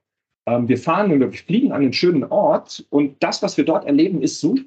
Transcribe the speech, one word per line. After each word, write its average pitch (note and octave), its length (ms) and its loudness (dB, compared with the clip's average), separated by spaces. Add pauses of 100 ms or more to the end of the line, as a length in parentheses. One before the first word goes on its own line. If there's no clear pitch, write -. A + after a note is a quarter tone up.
(480)
Ähm, A#2+ 200 0
wir B2 100 2
fahren F3+ 340 0
oder C3 200 2
wir - 60 -16
fliegen A3 340 0
an C3+ 120 -2
einen B2 100 0
schönen F3 300 2
Ort F#3+ 680 -2
und C#3+ 320 -2
das, F#3+ 220 -2
was G3 140 -4
wir D3 80 2
dort E3 200 0
erleben, D3 360 2
ist - 180 -4
so F#3 160 0 (120)